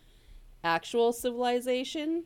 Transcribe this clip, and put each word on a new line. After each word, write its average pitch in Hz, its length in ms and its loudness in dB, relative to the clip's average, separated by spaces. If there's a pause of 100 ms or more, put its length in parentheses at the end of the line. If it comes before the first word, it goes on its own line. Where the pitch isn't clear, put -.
(640)
actual 233 500 2
civilization. 254 1120 -2